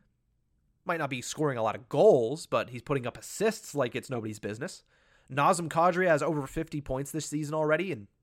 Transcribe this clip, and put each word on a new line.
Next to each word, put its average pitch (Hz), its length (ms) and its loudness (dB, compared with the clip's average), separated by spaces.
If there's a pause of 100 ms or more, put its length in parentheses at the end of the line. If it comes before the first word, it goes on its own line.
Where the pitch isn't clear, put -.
(880)
might 170 100 -2
not 143 120 -2
be 123 120 -4
scoring 143 360 -2
a 110 40 0
lot 104 140 2
of - 120 -16
goals, 147 580 6
but 113 240 0
he's 120 120 -12
putting 135 240 -2
up 117 100 -6
assists - 580 -4
like 127 200 0
it's 123 160 -6
nobody's 110 300 -6
business. 110 420 -8 (480)
Nazem 160 380 2
Kadri 175 400 4
has 156 140 4
over 147 240 -2
fifty 156 340 -6
points 139 320 -6
this 156 140 -6
season 151 280 -6
already 156 380 0
in 104 160 -10 (140)